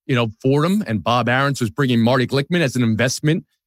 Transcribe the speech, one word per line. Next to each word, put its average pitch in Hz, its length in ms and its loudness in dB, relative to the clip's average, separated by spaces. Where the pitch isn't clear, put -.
you 131 80 0
know, 117 160 0
Fordham 156 460 0
and 107 160 -4
Bob 117 260 0
Aarons 135 320 0
was 113 80 -2
bringing 123 320 0
Marty 123 240 2
Glickman 139 360 -2
as 131 140 -2
an 123 60 0
investment 117 640 0